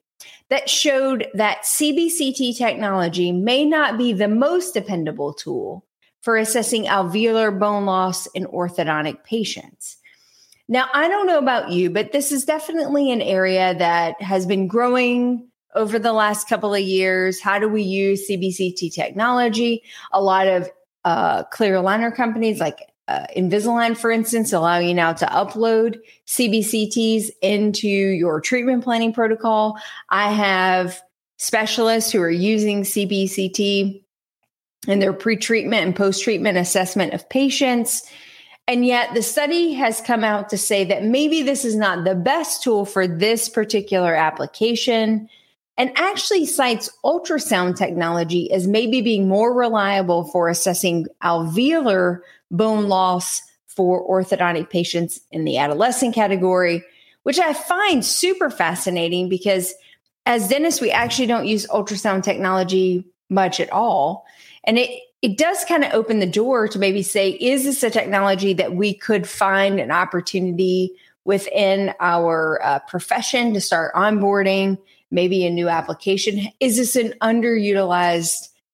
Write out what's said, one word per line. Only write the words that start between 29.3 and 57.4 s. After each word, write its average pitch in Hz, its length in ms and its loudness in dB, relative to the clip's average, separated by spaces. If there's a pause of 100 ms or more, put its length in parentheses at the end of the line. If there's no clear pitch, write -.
I 208 220 2
have 185 720 2 (360)
specialists 226 720 0
who 208 120 2
are 170 80 2
using 202 560 0
C 202 200 -2
B 190 220 0
C 190 220 -4
T 196 560 -2 (800)
in 196 120 2
their 190 140 2
pre-treatment 220 720 0
and 180 100 0
post-treatment 196 640 0
assessment 185 560 -2
of - 160 -10
patients. 262 800 0 (560)
And 247 200 0
yet 240 280 0
the 226 80 0
study 302 520 0
has 254 260 -2
come 233 240 0
out 208 260 -2
to 196 80 -4
say 196 280 0
that 180 180 0
maybe 294 380 2
this 262 240 0
is 220 100 0
not 185 300 0
the 190 100 2
best 277 480 0
tool 208 220 2
for 190 200 0
this 202 440 0
particular 202 640 0
application, 220 1120 0 (500)
and 254 180 0
actually 381 500 0
cites 247 440 -2 (140)
ultrasound 254 720 0
technology 170 800 -2
as 185 120 2
maybe 226 360 2
being 202 260 2
more 214 260 2
reliable 196 720 0
for 170 240 0
assessing 175 600 0 (140)
alveolar 180 1000 0 (320)
bone 214 360 2
loss 185 540 0 (240)
for 180 420 0
orthodontic 180 640 0
patients 170 500 -2 (120)
in 160 120 -4
the 143 140 -2
adolescent 214 580 0
category, 185 680 2 (400)
which 285 160 0
I 320 140 2